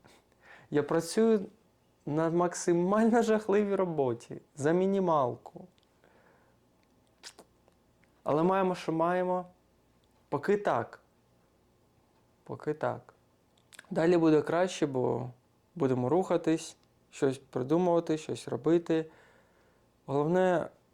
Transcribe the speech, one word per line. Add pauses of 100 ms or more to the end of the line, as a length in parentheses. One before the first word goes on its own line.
(720)
Я
працюю (600)
на
максимально
жахливій
роботі, (160)
за
мінімалку. (2500)
Але
маємо,
що
маємо. (840)
Поки
так. (1400)
Поки
так. (760)
Далі
буде
краще,
бо (440)
будемо
рухатись, (340)
щось
придумувати,
щось
робити. (1000)
Головне (260)